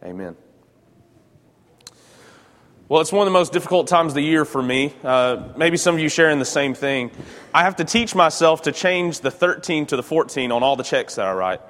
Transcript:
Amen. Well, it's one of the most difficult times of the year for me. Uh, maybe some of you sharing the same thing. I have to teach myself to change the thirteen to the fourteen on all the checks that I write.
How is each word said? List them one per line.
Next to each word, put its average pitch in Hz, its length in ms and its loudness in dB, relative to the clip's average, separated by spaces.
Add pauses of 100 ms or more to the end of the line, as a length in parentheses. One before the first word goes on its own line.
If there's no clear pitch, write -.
Amen. 90 340 -12 (2500)
Well, 156 120 4
it's 160 120 -2
one 202 160 2
of 190 40 -2
the 185 60 4
most 175 140 0
difficult 175 340 0
times 165 240 2
of 139 60 -4
the 143 60 0
year 156 220 2
for 139 160 -4
me. 131 320 0 (120)
Uh, 127 520 0
maybe 170 200 2
some 170 180 2
of 160 60 0
you 156 80 0
sharing 156 320 4
the 131 40 0
same 139 300 -2
thing. 131 380 -4 (420)
I 160 80 4
have 185 140 0
to 165 80 -2
teach 233 280 -2
myself 165 500 4
to 147 100 -2
change 180 480 -2
the 135 100 -4
thirteen 175 560 -2
to 143 100 -4
the 123 60 -2
fourteen 135 480 -2
on 120 140 0
all 139 100 2
the 127 80 -6
checks 127 320 -4
that 104 120 -4
I 95 60 -2
write. 92 380 -2